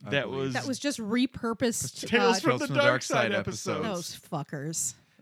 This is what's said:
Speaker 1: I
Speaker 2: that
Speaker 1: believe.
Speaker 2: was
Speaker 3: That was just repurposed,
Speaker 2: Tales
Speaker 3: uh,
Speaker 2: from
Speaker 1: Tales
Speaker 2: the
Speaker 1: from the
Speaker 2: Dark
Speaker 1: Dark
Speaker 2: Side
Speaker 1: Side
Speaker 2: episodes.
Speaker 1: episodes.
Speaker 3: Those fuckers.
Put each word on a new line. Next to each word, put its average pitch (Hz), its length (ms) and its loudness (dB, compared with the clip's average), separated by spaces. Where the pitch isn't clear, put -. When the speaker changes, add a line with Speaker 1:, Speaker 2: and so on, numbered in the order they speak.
Speaker 1:
I 104 60 -8
Speaker 2:
that 139 140 2
Speaker 1:
believe. 127 140 -4
Speaker 2:
was 135 140 -2
Speaker 3:
That - 140 -2
was 262 120 -4
just 285 200 -2
repurposed, 233 1080 -2
Speaker 2:
Tales 233 300 4
Speaker 3:
uh, - 20 -2
Speaker 2:
from 202 120 2
Speaker 1:
Tales 254 100 2
Speaker 2:
the 294 60 -2
Speaker 1:
from - 80 0
the 285 60 4
Speaker 2:
Dark 285 60 6
Speaker 1:
Dark 254 140 4
Speaker 2:
Side 240 300 2
Speaker 1:
Side - 20 -
Speaker 2:
episodes. - 520 -2
Speaker 1:
episodes. 180 340 -6
Speaker 3:
Those - 120 -20
fuckers. 151 640 -4